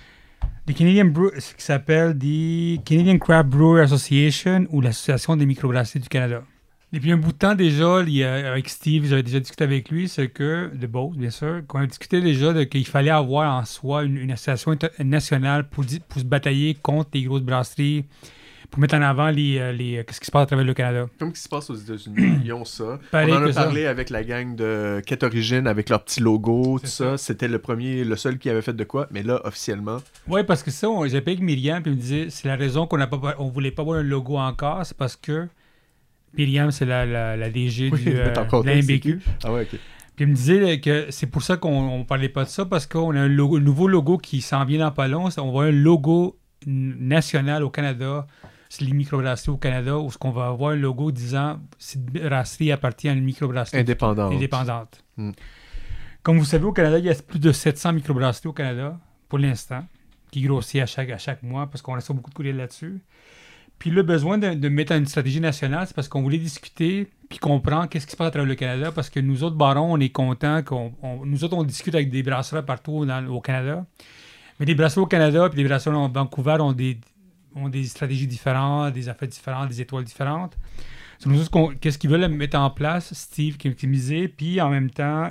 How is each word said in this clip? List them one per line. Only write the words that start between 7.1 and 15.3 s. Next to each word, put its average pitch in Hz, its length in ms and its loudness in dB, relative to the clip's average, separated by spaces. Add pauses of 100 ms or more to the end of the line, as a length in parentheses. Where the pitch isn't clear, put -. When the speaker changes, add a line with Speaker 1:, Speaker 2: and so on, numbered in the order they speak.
Speaker 1:
un 170 40 6
bout 160 160 2
de - 60 -8
temps 196 160 4
déjà, 175 480 4
il 165 120 -2
y 135 100 4
a, 131 260 -2
avec 131 180 -4
Steve, 151 380 0
j'avais 135 160 4
déjà 123 180 -2
discuté - 240 -6
avec 135 260 0
lui, 170 180 -2
c'est 135 200 -2
que, 165 460 -4
de 123 140 -6
Beauce, 131 280 -6
bien 120 140 -4
sûr, 156 380 -6
qu'on 139 120 -2
a 139 60 0
discuté - 340 -2
déjà 156 320 4
de, 160 120 2
qu'il 131 220 -2
fallait 143 240 2
avoir 143 500 2
en 113 40 -4
soi 143 400 -4
une, 139 120 -2
une 131 160 -4
association 135 400 -2
inter-, 156 180 -2 (120)
nationale 143 680 0